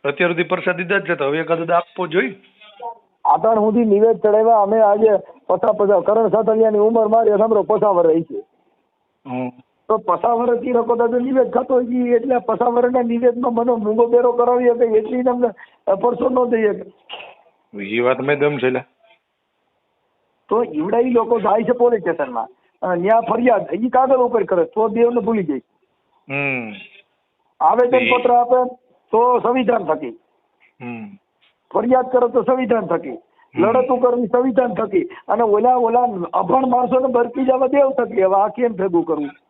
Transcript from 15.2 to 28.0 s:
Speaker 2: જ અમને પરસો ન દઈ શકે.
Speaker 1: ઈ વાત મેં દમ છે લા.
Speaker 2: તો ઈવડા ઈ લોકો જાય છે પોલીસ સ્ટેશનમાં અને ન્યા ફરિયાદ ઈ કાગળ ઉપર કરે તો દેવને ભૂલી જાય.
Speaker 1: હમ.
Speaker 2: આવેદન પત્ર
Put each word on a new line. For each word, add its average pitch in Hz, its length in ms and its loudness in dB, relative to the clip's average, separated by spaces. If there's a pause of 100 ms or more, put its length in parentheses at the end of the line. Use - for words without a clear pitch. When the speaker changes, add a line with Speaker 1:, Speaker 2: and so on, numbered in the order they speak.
Speaker 2:
જ 254 60 0
અમને 247 200 0 (460)
પરસો 240 340 -2
ન 247 220 0
દઈ 226 120 0
શકે. 196 300 -4 (920)
Speaker 1:
ઈ 107 180 -4
વાત 127 200 0
મેં 139 180 -2
દમ 147 180 -2
છે 127 140 -2
લા. 127 140 -6 (1600)
Speaker 2:
તો 226 140 0
ઈવડા 240 360 -2
ઈ 254 120 0
લોકો 226 300 0
જાય 208 220 0
છે 240 100 -2
પોલીસ 240 280 2
સ્ટેશનમાં 135 480 -6 (340)
અને 180 200 -2
ન્યા 220 180 2
ફરિયાદ 226 540 0
ઈ 226 140 -4
કાગળ 262 280 2
ઉપર 233 280 0
કરે 175 200 0
તો 220 240 -2
દેવને 233 320 0
ભૂલી 214 220 -2
જાય. 147 180 -6 (680)
Speaker 1:
હમ. 135 440 -6 (880)
Speaker 2:
આવેદન 240 380 2
પત્ર 247 340 0